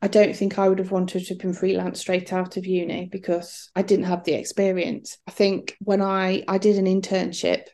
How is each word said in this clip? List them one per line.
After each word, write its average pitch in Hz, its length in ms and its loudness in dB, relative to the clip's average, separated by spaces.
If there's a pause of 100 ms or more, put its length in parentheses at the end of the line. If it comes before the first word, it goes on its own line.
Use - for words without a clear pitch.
I 202 80 0
don't 208 260 6
think 196 240 -2
I 196 80 4
would 190 120 4
have 185 120 -6
wanted 180 340 -2
to 190 80 -8
have 185 60 -8
been 180 140 -4
freelance 180 480 -2
straight 180 320 -2
out 185 240 -4
of 185 80 -6
uni 180 440 -2
because 175 640 -6
I 185 60 2
didn't 185 240 2
have 180 200 -2
the 151 80 2
experience. 180 920 -2
I - 60 -14
think - 480 0
when 196 220 0
I, 190 480 0
I 190 80 0
did 202 200 4
an 190 80 2
internship 185 880 0